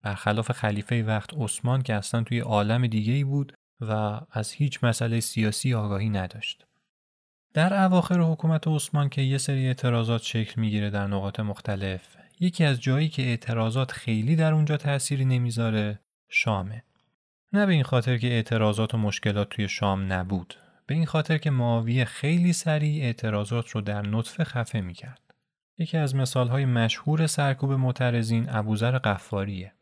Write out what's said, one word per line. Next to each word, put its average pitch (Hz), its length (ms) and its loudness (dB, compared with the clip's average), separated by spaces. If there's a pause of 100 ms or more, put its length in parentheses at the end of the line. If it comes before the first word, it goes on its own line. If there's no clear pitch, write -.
برخلاف 107 480 0
خلیفهٔ 110 520 0
وقت 107 340 -2
عثمان 127 440 -2
که 120 120 -2
اصلاً 113 300 -2
توی 120 160 -2
عالم 110 480 2
دیگه‌ای 110 360 0
بود 139 300 -2 (280)
و 107 400 -2 (100)
از 107 200 -4
هیچ - 320 -2
مسئلهٔ 113 360 2
سیاسی 110 540 0
آگاهی 104 360 0
نداشت. 101 540 -4 (920)
در 190 320 4
اواخر 180 340 4
حکومت 160 480 2
عثمان 147 420 0
که 139 120 -2
یه 135 160 2
سری 135 300 0
اعتراضات 117 540 0
شکل 113 400 -2
می‌گیره 104 280 0
در 101 180 -2
نقاط 98 320 -2
مختلف، 98 800 -4 (220)
یکی 175 240 0
از 135 180 2
جایی 143 280 2
که 139 120 -4
اعتراضات 117 720 -2
خیلی 117 440 0
در 160 180 4
اونجا 151 240 2
تأثیری 139 480 -2
نمیذاره 113 760 0 (300)
شامه. 104 540 -2 (680)
نه 202 120 4
به 190 80 4
این 147 100 4
خاطر 123 340 2
که 120 100 0
اعتراضات 110 680 2
و 117 40 0
مشکلات 104 520 0
توی 104 180 -4
شام 98 460 0
نبود، 92 420 -4 (300)
به 135 100 -4
این 160 100 2
خاطر 156 320 0
که 151 120 -2
معاویه 120 560 2
خیلی 175 480 2
سریع 151 500 0
اعتراضات 113 680 -2
رو 107 120 -2
در 104 200 -2
نطفه 110 420 -2
خفه 117 380 -4
می‌کرد. 90 400 -12 (560)
یکی 165 200 -2
از 139 180 0
مثال‌های 131 500 0
مشهور 127 600 2
سرکوب 139 440 0
معترضین 123 800 0
ابوذر 110 480 0
غفاریه. 98 840 -4